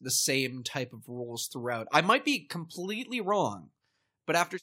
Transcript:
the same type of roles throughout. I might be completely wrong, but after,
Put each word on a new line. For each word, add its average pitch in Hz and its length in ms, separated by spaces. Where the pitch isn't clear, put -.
the 127 100
same 131 520
type 123 320
of 110 140
roles 120 400
throughout. 120 440
I 151 80
might 208 240
be 277 220
completely 208 760
wrong, 156 480
but 160 120
after, 175 260